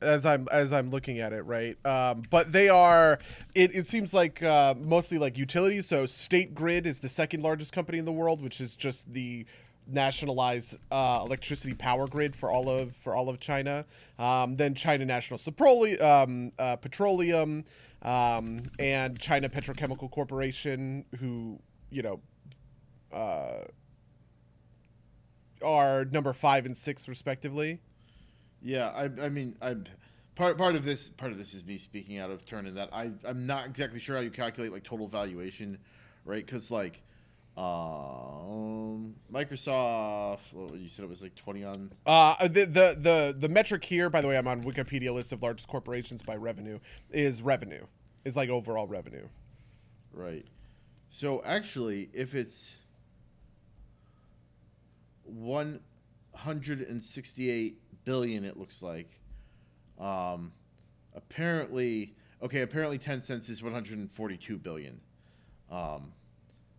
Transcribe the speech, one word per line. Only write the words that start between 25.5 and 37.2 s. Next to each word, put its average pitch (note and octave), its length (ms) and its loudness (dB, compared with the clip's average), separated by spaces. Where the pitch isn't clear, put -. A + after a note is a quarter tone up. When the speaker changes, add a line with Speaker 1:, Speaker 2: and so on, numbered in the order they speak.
Speaker 1:
are C#3 440 4
number C#3 260 0
five C#3 340 2
and B2+ 100 -8
six, - 300 -8
respectively. C#3+ 720 -6
Speaker 2:
Yeah, B2+ 260 -2
I, C#3+ 140 -6
I D3 40 -4
mean, C#3 320 -6
I, B2 160 -4
part, F3+ 220 2
part F3+ 180 4
of D3 100 -2
this, C#3 240 -4
part C3 240 -10
of G2 60 -10
this G2 160 -12
is F#2 100 -16
me G2 120 -10
speaking G2 420 -14
out F#2+ 120 -8
of F#2+ 160 -12
turn G#2 200 -12
in F#2+ 100 -12
that G2 160 -8
I, A2+ 180 -8
I'm B2 220 -6
not C3+ 200 -4
exactly B2+ 340 -8
sure C#3 160 -6
how B2+ 60 -2
you A#2 80 -6
calculate, A#2 420 -6
like, G2 120 -12
total A2 220 -8
valuation, G2 720 -8
right? G#2 220 -6
'Cause, A#2 240 -10
like, G2+ 320 -6